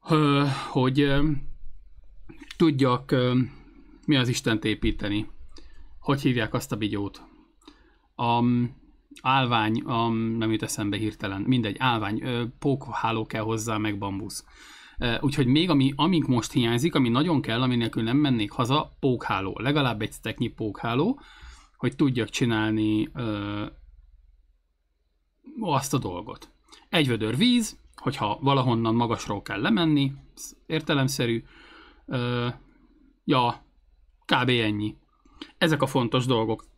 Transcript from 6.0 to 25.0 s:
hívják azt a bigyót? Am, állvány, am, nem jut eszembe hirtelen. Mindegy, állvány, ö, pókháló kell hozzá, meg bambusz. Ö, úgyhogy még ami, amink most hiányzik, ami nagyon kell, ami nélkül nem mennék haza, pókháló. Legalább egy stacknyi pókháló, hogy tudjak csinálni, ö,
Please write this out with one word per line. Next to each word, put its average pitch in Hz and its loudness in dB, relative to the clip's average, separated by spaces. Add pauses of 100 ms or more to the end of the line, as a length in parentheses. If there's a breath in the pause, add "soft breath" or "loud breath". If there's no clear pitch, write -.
hívják 120 0
azt - -4
a 120 -6
bigyót? 101 -4 (920 soft breath)
Am, 120 2 (460)
állvány, 120 2
am, 117 0
nem 113 0
jut 110 0
eszembe 107 -4
hirtelen. 104 -4
Mindegy, 107 0
állvány, 110 0
ö, 120 -2 (140)
pókháló 113 -2
kell 113 -6
hozzá, 110 -2
meg 107 -2
bambusz. 98 -8 (540 loud breath)
Ö, 120 0
úgyhogy 139 0
még 156 4
ami, 135 4
amink 147 2
most 123 0
hiányzik, 120 2
ami 131 2
nagyon 139 2
kell, 117 -2
ami 127 0
nélkül 117 -2
nem 113 0
mennék 127 0
haza, 131 -2
pókháló. 104 -2
Legalább 127 0
egy 107 -6
stacknyi 117 -6
pókháló, 120 -2 (560 loud breath)
hogy - -4
tudjak 120 2
csinálni, 110 0
ö, 104 -6 (2000)